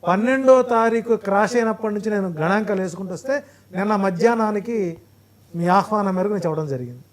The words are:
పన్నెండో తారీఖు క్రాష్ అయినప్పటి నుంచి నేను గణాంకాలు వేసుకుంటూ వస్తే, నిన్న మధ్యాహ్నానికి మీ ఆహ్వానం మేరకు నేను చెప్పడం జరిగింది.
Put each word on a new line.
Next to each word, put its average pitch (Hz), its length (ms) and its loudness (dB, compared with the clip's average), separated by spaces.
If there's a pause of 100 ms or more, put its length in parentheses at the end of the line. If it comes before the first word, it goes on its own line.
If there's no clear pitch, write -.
పన్నెండో 254 540 4
తారీఖు 226 540 2
క్రాష్ 202 400 0
అయినప్పటి 220 400 0
నుంచి 208 200 -4
నేను 190 140 -2 (120)
గణాంకాలు 196 400 0
వేసుకుంటూ 180 320 -8
వస్తే, 262 220 -4 (400)
నిన్న 208 200 0
మధ్యాహ్నానికి 214 840 0 (760)
మీ 170 140 -2
ఆహ్వానం 196 480 2
మేరకు 202 180 0
నేను 175 120 -4
చెప్పడం 156 220 -2
జరిగింది. 123 460 -8